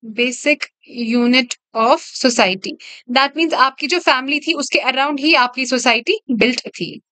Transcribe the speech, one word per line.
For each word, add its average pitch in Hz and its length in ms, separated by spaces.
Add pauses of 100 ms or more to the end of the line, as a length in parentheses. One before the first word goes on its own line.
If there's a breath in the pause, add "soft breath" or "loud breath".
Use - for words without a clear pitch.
Basic 240 640 (400)
unit 240 500 (240)
of 262 260 (120)
society। 202 540 (380 loud breath)
That 277 260
means 320 240
आपकी 262 260
जो 349 140
family 277 400
थी 320 160
उसके 294 240 (120)
around 269 280
ही 311 180
आपकी 247 280
society 247 520 (180)
built 233 340
थी। - 200 (220)